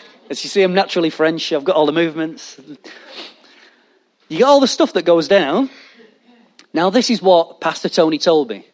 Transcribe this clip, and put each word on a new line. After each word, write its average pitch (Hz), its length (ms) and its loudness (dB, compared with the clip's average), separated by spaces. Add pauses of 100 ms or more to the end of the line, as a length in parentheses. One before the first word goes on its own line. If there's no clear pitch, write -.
(300)
As 139 140 -10
you 151 60 -12
see, 202 120 0
I'm 185 120 2
naturally 180 360 -2
French, 160 440 -2
I've 147 100 -2
got 147 140 -2
all 156 80 2
the 147 80 0
movements. 160 680 -6 (1700)
You 160 120 -6
get 202 40 2
all 277 160 6
the 269 80 4
stuff - 260 -2
that 180 100 -2
goes 165 240 2
down. 196 420 0 (1040)
Now, 175 160 0
this 226 200 2
is 233 120 -2
what 175 400 2
Pastor 160 280 -4
Tony 160 280 0
told 151 320 0
me. 101 240 -14